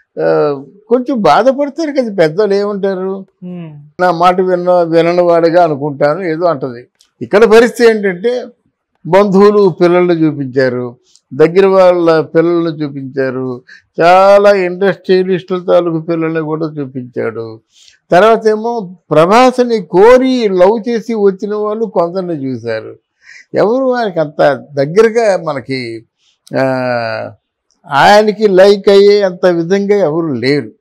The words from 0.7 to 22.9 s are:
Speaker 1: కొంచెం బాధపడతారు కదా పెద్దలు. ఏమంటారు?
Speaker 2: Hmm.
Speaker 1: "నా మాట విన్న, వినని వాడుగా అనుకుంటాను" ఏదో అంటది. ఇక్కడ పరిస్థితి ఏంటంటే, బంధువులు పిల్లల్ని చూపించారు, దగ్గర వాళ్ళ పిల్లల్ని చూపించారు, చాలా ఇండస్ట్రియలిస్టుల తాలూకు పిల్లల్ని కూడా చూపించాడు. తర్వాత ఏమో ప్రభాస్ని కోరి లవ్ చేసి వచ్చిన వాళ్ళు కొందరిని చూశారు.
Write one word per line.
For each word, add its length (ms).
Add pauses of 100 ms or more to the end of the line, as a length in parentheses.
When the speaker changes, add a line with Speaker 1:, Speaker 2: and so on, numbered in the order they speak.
Speaker 1:
కొంచెం 340
బాధపడతారు 720
కదా 240
పెద్దలు. 380
ఏమంటారు? 720 (200)
Speaker 2:
Hmm. 240 (300)
Speaker 1:
"నా 120
మాట 300
విన్న, 420
వినని 380
వాడుగా 420
అనుకుంటాను" 580
ఏదో 240
అంటది. 420 (340)
ఇక్కడ 240
పరిస్థితి 440
ఏంటంటే, 560 (640)
బంధువులు 640
పిల్లల్ని 440
చూపించారు, 800 (380)
దగ్గర 320
వాళ్ళ 560
పిల్లల్ని 640
చూపించారు, 800 (400)
చాలా 520
ఇండస్ట్రియలిస్టుల 1120
తాలూకు 320
పిల్లల్ని 400
కూడా 260
చూపించాడు. 920 (520)
తర్వాత 360
ఏమో 480 (160)
ప్రభాస్ని 720
కోరి 680
లవ్ 400
చేసి 240
వచ్చిన 420
వాళ్ళు 300
కొందరిని 600
చూశారు. 500 (580)